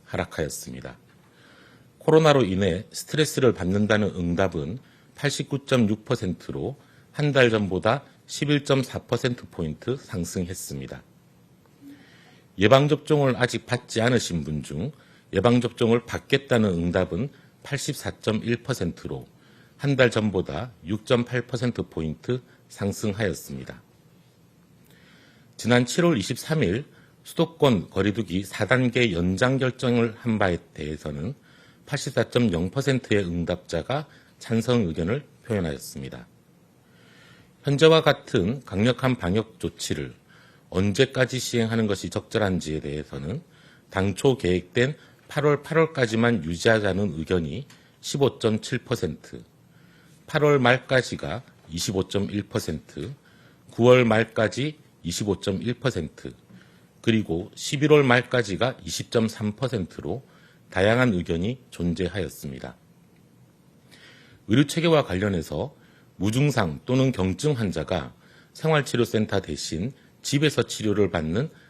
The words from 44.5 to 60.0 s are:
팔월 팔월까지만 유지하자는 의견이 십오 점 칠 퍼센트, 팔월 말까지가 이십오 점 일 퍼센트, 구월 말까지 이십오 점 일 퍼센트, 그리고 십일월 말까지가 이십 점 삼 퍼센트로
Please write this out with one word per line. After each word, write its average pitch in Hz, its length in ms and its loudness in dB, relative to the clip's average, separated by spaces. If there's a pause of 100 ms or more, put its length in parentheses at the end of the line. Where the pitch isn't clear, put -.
팔월 147 360 0
팔월까지만 120 840 2
유지하자는 98 720 2
의견이 82 500 -2 (320)
십오 - 400 0
점 110 220 0
칠 - 180 -6
퍼센트, - 640 -8 (840)
팔월 147 320 4
말까지가 123 800 0 (280)
이십오 92 380 -2
점 98 220 -4
일 101 140 -4
퍼센트, 85 680 -8 (580)
구월 123 340 8
말까지 113 720 0 (260)
이십오 98 380 -4
점 98 200 -4
일 120 120 -4
퍼센트, 87 600 -6 (680)
그리고 104 540 0
십일월 147 480 4
말까지가 120 840 2
이십 - 260 -8
점 113 160 2
삼 107 280 -4
퍼센트로 113 680 -6 (460)